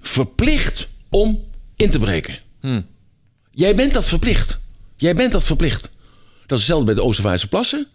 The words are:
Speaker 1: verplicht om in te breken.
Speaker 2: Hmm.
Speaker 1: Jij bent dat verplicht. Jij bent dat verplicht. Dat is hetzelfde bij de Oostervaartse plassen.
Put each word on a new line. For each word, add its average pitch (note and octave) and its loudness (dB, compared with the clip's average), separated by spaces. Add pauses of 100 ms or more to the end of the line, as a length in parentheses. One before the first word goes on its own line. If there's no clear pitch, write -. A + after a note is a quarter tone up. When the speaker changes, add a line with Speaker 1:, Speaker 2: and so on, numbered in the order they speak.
Speaker 1:
verplicht - -2 (220)
om G#3+ 2 (320)
in A2 2
te - 4
breken. G2 -2 (220)
Speaker 2:
Hmm. A#2+ -4 (640)
Speaker 1:
Jij F#3+ 2
bent C4 2
dat A3 2
verplicht. - 0 (380)
Jij E3+ 2
bent A#3+ 2
dat G#3 2
verplicht. B2 0 (640)
Dat C3 -2
is - -4
hetzelfde D#3 2
bij G#2+ 2
de - 0
Oostervaartse G2+ 0
plassen. C4 -2